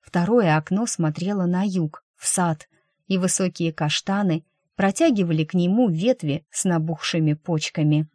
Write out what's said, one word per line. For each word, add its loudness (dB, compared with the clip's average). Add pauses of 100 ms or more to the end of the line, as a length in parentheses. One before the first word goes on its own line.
Второе 2
окно 0
смотрело -2
на 0
юг, -4 (120)
в -10
сад, -2 (380)
и 0
высокие -2
каштаны -2 (320)
протягивали 2
к -10
нему 2
ветви 0
с -8
набухшими 0
почками. 0